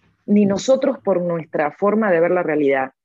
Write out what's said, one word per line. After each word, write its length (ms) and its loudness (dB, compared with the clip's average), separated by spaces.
ni 200 4
nosotros 560 0
por 200 0
nuestra 500 -4
forma 400 0
de 80 2
ver 100 2
la 140 0
realidad, 480 0